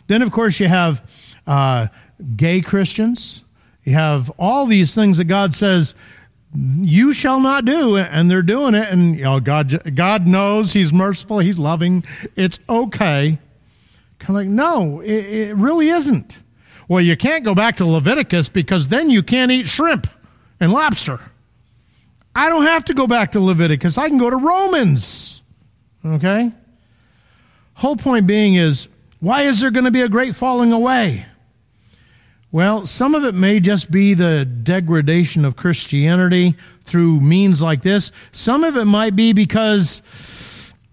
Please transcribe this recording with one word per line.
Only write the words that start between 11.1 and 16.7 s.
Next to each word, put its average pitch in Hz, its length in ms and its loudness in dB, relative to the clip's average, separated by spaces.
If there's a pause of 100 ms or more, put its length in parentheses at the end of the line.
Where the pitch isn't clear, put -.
he's 185 180 0
loving, 170 460 -2 (320)
it's 190 240 -4 (100)
okay. 170 720 -2 (800)
Kinda - 140 -6
like, 196 140 -4
no, 202 540 -2
it, 214 240 -4
it 214 300 -6
really 302 340 2
isn't. 285 480 -2 (500)